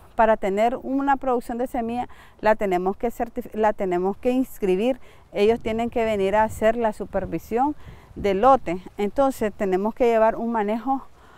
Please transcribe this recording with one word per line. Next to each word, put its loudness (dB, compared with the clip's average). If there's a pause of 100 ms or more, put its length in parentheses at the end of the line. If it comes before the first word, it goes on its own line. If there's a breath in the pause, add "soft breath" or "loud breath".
(140 loud breath)
para 4
tener 0
una 0
producción -2
de -2
semilla, -6 (320 loud breath)
la 4
tenemos 0
que -4
certif-, -8
la 2
tenemos -2
que 0
inscribir. 0 (320 soft breath)
Ellos 2
tienen -4
que -2
venir 0
a 6
hacer 2
la 0
supervisión -2 (400 loud breath)
del 0
lote. 4 (160)
Entonces, 0
tenemos 0
que 0
llevar 4
un -4
manejo, -2 (340 soft breath)